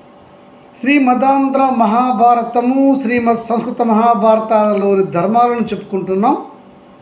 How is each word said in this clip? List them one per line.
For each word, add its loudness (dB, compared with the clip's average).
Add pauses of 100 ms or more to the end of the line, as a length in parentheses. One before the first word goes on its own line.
(800)
శ్రీమదాంధ్ర 2
మహాభారతము, 0
శ్రీమద్ 0
సంస్కృత -4
మహాభారతాలలోని 2
ధర్మాలను 0
చెప్పుకుంటున్నాం. -2 (640)